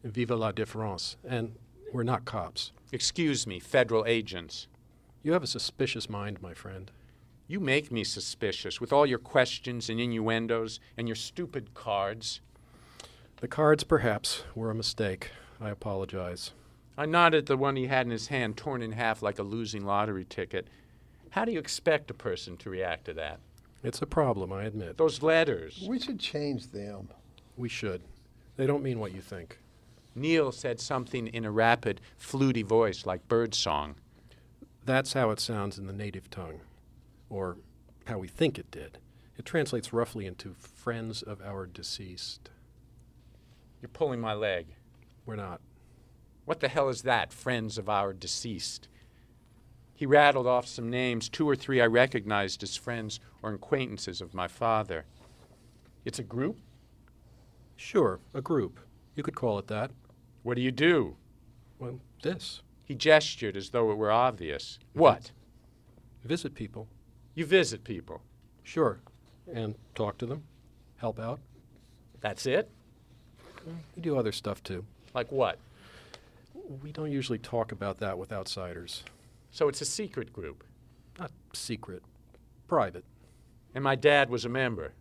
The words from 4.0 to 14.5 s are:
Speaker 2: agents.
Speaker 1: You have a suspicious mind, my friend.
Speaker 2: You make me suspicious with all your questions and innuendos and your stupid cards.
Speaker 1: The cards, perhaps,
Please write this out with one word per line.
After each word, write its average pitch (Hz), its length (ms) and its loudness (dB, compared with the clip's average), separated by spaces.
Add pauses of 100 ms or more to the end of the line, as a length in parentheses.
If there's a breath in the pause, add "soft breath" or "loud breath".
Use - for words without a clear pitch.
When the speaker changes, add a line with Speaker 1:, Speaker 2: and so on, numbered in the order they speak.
Speaker 2:
agents. 104 640 -2 (560)
Speaker 1:
You 156 100 2
have 175 100 2
a 123 40 -6
suspicious - 640 -4
mind, 101 320 -6
my 90 120 -12
friend. 95 380 -14 (560 soft breath)
Speaker 2:
You 202 120 -4
make 143 320 2
me 110 120 0
suspicious - 760 -4
with 120 140 0
all 147 120 8
your 127 140 0
questions 123 680 0
and 113 100 0
innuendos 113 800 0 (180 soft breath)
and 117 100 -4
your 113 80 -2
stupid 131 580 -8
cards. 101 680 -2 (1000 loud breath)
Speaker 1:
The - 60 -6
cards, 151 360 6
perhaps, 113 600 2 (120)